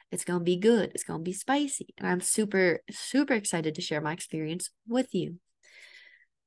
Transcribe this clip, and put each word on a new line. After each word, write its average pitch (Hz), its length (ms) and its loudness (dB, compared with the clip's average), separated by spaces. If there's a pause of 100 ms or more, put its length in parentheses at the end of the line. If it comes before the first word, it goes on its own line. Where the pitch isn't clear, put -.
It's 180 140 -6
gonna 175 200 0
be 180 120 2
good. 220 380 4
It's - 100 -6
gonna 160 180 -6
be 180 100 -4
spicy. 277 680 -2
And 190 80 -6
I'm 180 140 0
super, 190 600 2 (100)
super 277 440 0
excited 165 400 -2
to 175 80 -6
share 151 180 -4
my 156 120 -2
experience 160 580 -6 (180)
with 254 260 0
you. 170 220 -2 (1120)